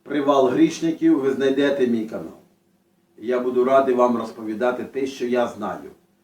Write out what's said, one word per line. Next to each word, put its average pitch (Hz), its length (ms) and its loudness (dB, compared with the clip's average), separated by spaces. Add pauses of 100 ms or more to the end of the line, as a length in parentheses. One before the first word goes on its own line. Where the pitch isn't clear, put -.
«Привал 139 460 2
грішників», 160 720 2
ви 135 100 0
знайдете 135 560 2
мій 113 200 0
канал. 82 280 -12 (840)
Я 123 220 -2
буду 123 240 0
радий 135 300 4
вам 120 220 2
розповідати 110 680 -4
те, 131 220 -6
що - 200 -8
я 120 220 -2
знаю, 104 420 -10 (340)